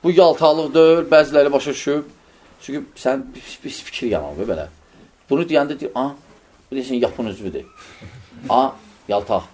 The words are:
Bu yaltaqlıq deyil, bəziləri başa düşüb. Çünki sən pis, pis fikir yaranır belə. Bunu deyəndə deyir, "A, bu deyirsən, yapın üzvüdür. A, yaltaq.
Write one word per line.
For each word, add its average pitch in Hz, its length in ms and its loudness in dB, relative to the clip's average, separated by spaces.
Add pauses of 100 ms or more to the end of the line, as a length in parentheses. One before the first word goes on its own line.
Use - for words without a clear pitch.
Bu 175 80 2
yaltaqlıq 160 600 4
deyil, 165 380 6
bəziləri 147 400 4
başa 143 200 -2
düşüb. 143 360 -4 (560)
Çünki 143 200 -10 (160)
sən 131 240 -2 (100)
pis, - 300 -18
pis - 200 -12
fikir - 320 -8
yaranır 76 320 -6
belə. 80 200 -6 (640)
Bunu 151 140 0
deyəndə 147 360 -2
deyir, 143 160 -8
"A, 135 140 -4 (640)
bu 135 40 -10
deyirsən, 127 240 -4
yapın 120 260 -2
üzvüdür. 92 400 -10 (840)
A, 127 220 2 (360)
yaltaq. 101 360 -2 (100)